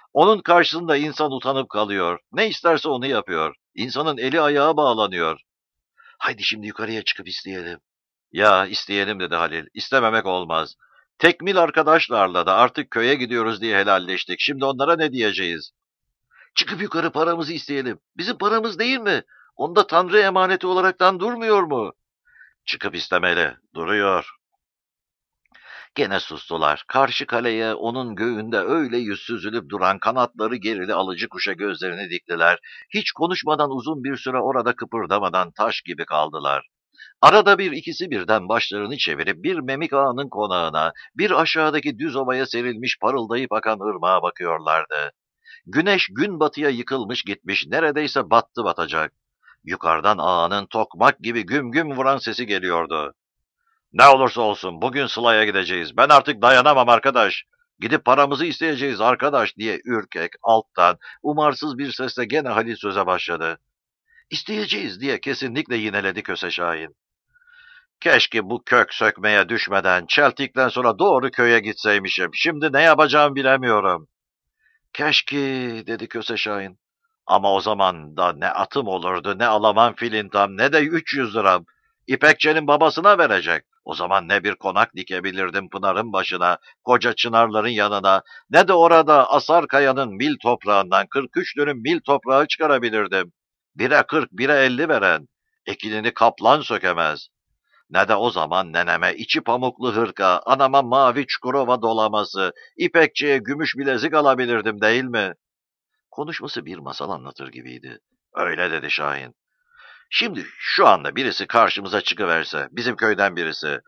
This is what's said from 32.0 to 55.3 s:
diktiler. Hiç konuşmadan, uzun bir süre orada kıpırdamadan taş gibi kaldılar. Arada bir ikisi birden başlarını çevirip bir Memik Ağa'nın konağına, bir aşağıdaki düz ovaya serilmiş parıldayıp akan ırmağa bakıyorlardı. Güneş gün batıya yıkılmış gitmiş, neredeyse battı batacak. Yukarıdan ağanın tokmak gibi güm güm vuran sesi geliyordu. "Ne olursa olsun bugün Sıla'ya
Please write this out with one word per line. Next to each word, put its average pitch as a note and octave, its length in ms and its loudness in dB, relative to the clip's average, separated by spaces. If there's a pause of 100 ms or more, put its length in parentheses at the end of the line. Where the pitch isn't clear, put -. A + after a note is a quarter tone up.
diktiler. F2 500 0 (340)
Hiç G#3 180 -4
konuşmadan, D3+ 600 -2
uzun C3+ 320 -8
bir C3+ 140 -6
süre B2+ 200 -6
orada A#2+ 380 -2
kıpırdamadan F#2 760 -2
taş G#2+ 300 -4
gibi E2 240 -10
kaldılar. D2+ 640 -2 (540)
Arada G3 360 8
bir F#3 140 -4
ikisi D#3+ 400 -8
birden G2 380 0
başlarını G#2 480 -2
çevirip E2 460 -4
bir E3+ 160 -4
Memik C#3 340 -6
Ağa'nın C#3 360 -2
konağına, E2+ 640 -2 (220)
bir F#3 260 0
aşağıdaki D3+ 580 -2
düz C#3+ 160 -6
ovaya B2+ 300 -2
serilmiş A#2+ 540 -6
parıldayıp A#2+ 540 -2
akan A2 260 -2
ırmağa F#2 420 0
bakıyorlardı. D#2+ 880 -2 (540)
Güneş F3 500 0
gün F3 240 -4
batıya D3 300 0
yıkılmış A#2+ 540 -4
gitmiş, G2 440 -6
neredeyse C#3+ 640 -2
battı A#2 340 2
batacak. D#2+ 500 -2 (500)
Yukarıdan E2 540 0
ağanın F2+ 500 0
tokmak A2+ 520 0
gibi A2+ 260 -6
güm A#2+ 260 -4
güm D3+ 200 -2
vuran C3+ 260 0
sesi A#2 280 -6
geliyordu. E2 680 -2 (800)
"Ne B2+ 140 10
olursa C3 340 6
olsun F#2 400 -4
bugün B2+ 260 -2
Sıla'ya A2+ 380 2